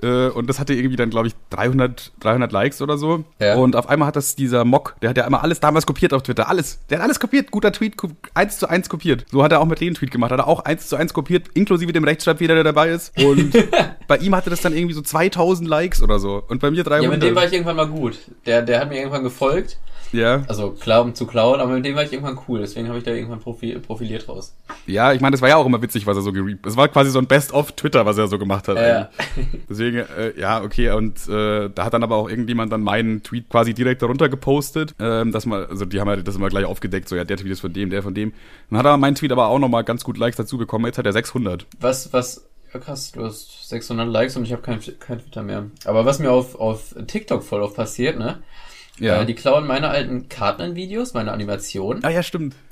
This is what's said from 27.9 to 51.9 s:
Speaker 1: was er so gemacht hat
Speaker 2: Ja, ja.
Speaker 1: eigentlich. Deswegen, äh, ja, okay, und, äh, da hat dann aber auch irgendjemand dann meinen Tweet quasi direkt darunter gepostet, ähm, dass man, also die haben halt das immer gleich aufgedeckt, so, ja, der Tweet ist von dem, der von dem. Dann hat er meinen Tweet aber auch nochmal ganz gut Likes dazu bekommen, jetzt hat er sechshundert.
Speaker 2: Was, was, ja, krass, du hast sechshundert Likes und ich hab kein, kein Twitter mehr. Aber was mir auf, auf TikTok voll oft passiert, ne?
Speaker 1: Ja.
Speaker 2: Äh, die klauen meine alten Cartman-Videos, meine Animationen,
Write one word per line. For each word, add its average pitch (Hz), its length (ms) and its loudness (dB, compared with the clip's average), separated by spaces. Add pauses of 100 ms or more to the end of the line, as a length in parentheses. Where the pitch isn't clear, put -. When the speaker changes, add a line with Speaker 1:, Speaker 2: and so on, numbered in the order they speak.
Speaker 1:
was 104 120 2
er 107 80 4
so 101 100 -2
gemacht 98 300 -2
hat 101 100 0
Speaker 2:
Ja, 117 120 2
ja. 113 200 2 (280)
Speaker 1:
eigentlich. - 320 -2
Deswegen, 117 300 -2
äh, 107 380 -6
ja, 104 280 -2
okay, 113 260 2
und, 107 380 0
äh, 107 440 -2
da 90 120 -4
hat 117 100 -2
dann 117 80 0
aber 113 140 0
auch 107 120 0
irgendjemand 113 440 -4
dann 110 100 0
meinen 107 400 0
Tweet 120 260 -10
quasi 117 240 2
direkt 123 300 -2
darunter 135 260 2
gepostet, 143 720 -2
ähm, 113 320 0
dass 110 160 -4
man, 101 200 -4
also 98 180 -6
die 95 160 -2
haben 101 80 0
halt 95 180 -2
das 98 80 -4
immer 101 140 0
gleich 98 160 0
aufgedeckt, 90 440 -6
so, - 60 -6
ja, 87 80 -2
der 90 140 -4
Tweet 95 160 -6
ist 90 80 -8
von 90 120 -8
dem, 95 180 -4
der 98 120 -2
von 98 120 -6
dem. 107 180 -4 (360)
Dann 107 120 0
hat 131 60 4
er 147 100 6
meinen 139 180 2
Tweet 139 160 -2
aber 123 160 2
auch 123 140 2
nochmal 117 240 2
ganz 120 180 -4
gut 107 160 -6
Likes 117 180 -2
dazu 120 220 -6
bekommen, 113 280 -2
jetzt 120 120 -6
hat 117 80 -2
er 101 60 2
sechshundert. 101 540 -4 (120)
Speaker 2:
Was, 131 340 -4
was, - 360 -4 (260)
ja, 123 60 -12
krass, - 320 -12
du 113 120 -10
hast - 440 -14
sechshundert 117 400 -6
Likes 117 280 0
und 127 60 -4
ich 117 100 -6
hab 117 120 -8
kein, 113 160 -6 (180)
kein 120 220 -12
Twitter 110 240 -12
mehr. 101 220 -8 (180)
Aber 110 200 2
was 143 140 2
mir 143 140 2
auf, 127 260 0
auf 110 380 -4 (100)
TikTok - 380 -6
voll 147 180 -4
oft 202 140 -6
passiert, 123 420 -4
ne? 113 200 -6 (600)
Speaker 1:
Ja. 107 240 2
Speaker 2:
Äh, 110 40 -2
die 117 80 -2
klauen 143 320 2
meine 139 220 0
alten 131 400 -4
Cartman-Videos, 101 840 -6
meine 117 180 -4
Animationen, 104 720 -6